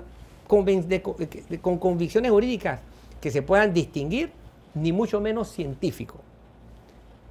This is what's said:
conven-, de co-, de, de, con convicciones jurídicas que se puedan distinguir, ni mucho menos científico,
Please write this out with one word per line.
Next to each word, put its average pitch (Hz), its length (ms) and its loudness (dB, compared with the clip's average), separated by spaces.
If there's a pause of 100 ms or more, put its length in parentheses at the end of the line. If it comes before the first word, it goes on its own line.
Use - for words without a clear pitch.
(480)
conven-, 190 400 4
de 180 140 0
co-, - 160 -6
de, 165 80 -4
de, - 340 -10
con 185 180 0
convicciones 180 540 0
jurídicas 208 500 2 (400)
que 143 100 -4
se 135 100 0
puedan 190 320 4
distinguir, 170 580 -2 (420)
ni 160 180 0
mucho 208 300 0
menos 220 280 -4
científico, 139 720 -6 (1120)